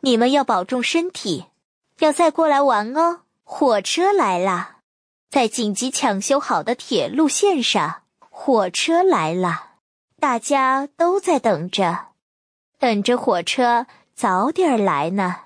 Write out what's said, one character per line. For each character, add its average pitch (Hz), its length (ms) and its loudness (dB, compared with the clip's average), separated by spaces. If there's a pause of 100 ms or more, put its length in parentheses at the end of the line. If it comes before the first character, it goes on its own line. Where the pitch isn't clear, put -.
你 254 140 2
们 240 160 4
要 285 140 2
保 190 180 0
重 247 180 -4
身 339 300 -2
体， 180 340 -6 (540)
要 302 140 2
再 330 180 2
过 320 160 0
来 277 140 2
玩 240 340 0
哦。 339 260 0 (220)
火 233 380 0
车 370 320 0
来 202 260 2
了， 185 380 -4 (520)
在 247 180 2
紧 208 280 -4
急 254 160 -4
抢 208 300 -2
修 269 180 0
好 190 240 -2
的 226 100 -2
铁 175 360 -2
路 285 180 2
线 349 340 0
上， 156 420 -2 (260)
火 214 400 0
车 330 340 0
来 180 300 2
了， 175 380 -2 (480)
大 254 200 0
家 269 560 0
都 359 240 2
在 339 200 0
等 180 300 0
着， 170 380 -2 (720)
等 220 240 0
着 240 140 2
火 196 240 0
车 240 460 0 (280)
早 208 360 0
点 339 200 0
儿 233 60 2
来 170 340 0
呢。 185 340 -2